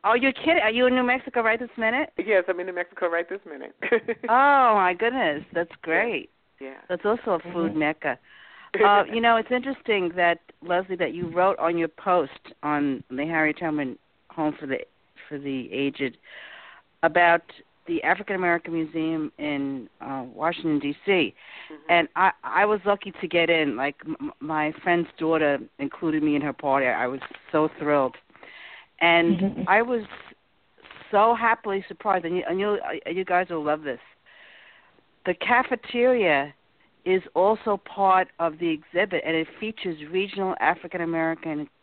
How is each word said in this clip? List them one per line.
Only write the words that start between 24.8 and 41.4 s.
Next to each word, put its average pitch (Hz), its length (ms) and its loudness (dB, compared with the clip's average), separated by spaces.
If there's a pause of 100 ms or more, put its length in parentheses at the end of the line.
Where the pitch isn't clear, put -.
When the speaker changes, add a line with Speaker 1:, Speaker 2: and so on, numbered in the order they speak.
Speaker 1:
friend's 170 240 2 (100)
daughter 156 400 2 (220)
included 156 420 -2
me 151 140 2
in 143 60 0
her 147 120 -4
party. 135 340 0
I 123 200 0
was 131 140 -6 (320)
so 156 160 2 (100)
thrilled. 143 360 0 (840)
And 170 400 4
Speaker 3:
Mm-hmm. 190 280 -2
Speaker 1:
I 202 140 4
was 233 220 -2 (1040)
so 220 240 6
happily 220 540 0
surprised, 190 380 -2
and 170 100 -2
you, 180 120 -2
and 180 120 -2
you, 202 80 0 (180)
uh, - 240 -8
you 185 140 -4
guys 180 260 0
will 160 140 -6
love 151 200 -2
this. 131 160 -6 (1300)
The 180 100 -2
cafeteria 233 1160 0 (520)
is 185 160 2 (140)
also 202 500 2
part 185 420 2 (120)
of 165 200 -2
the 175 100 -2
exhibit, 170 560 -2
and 160 80 -2
it 160 140 -2 (140)
features 214 360 -8 (140)
regional 196 480 -4
African 170 400 -2
American 165 680 -4 (140)